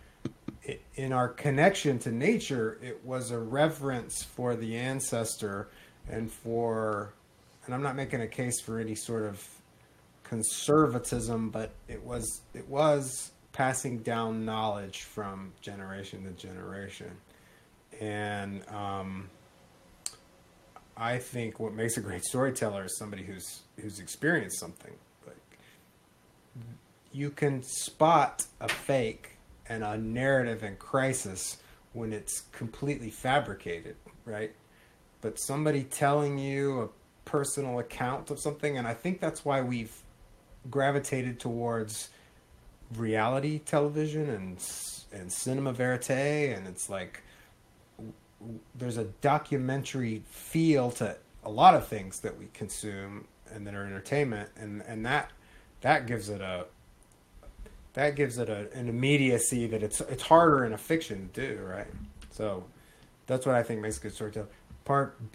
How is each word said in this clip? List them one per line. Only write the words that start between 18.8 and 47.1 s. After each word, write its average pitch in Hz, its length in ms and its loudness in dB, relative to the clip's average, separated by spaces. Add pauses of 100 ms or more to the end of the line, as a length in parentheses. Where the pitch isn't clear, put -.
I 120 240 0
think 117 400 -6
what 107 140 -4
makes 113 240 0
a 113 40 0
great 92 220 -6
storyteller 117 600 0
is - 120 -6
somebody 101 260 -8
who's, 92 380 -12 (180)
who's 98 200 -10
experienced 107 600 0
something. - 340 -12 (340)
Like, - 320 -20 (1500)
you 139 180 -4
can 143 340 2
spot - 840 4 (140)
a 120 80 -4
fake - 680 -2 (320)
and 113 140 -4
a 107 140 -2
narrative 117 680 2
in 98 140 -6
crisis 131 800 0 (360)
when 113 200 -6
it's - 280 -6 (100)
completely 120 600 -4
fabricated, 98 840 0 (300)
right? 107 280 -6 (680)
But 110 180 -4
somebody 143 440 2
telling 143 560 2
you 139 420 0
a 107 80 -2 (400)
personal 139 500 0
account - 520 -4
of 139 80 -4
something, 147 380 -2
and 120 100 -2
I 117 80 0
think 180 240 -2
that's 156 260 -4
why 135 160 4
we've 120 340 -2 (760)
gravitated 135 680 2
towards 117 720 -2 (840)
reality 120 640 2
television 151 680 0
and 92 280 -6
s-, - 540 -10
and 92 200 -10
cinema 131 420 0
verite, 123 360 0 (460)
and 95 120 -8
it's - 220 -8
like, 95 320 -8 (760)